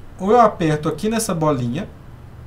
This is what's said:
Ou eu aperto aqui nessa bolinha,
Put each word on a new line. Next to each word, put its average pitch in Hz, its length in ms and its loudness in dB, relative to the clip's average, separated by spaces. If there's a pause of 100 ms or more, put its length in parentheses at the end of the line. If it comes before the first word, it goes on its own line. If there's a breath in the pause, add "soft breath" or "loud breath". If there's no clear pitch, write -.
(200)
Ou 190 120 0
eu 240 100 8
aperto 160 480 2
aqui 196 180 -4
nessa 220 260 -2
bolinha, 151 540 -2 (600)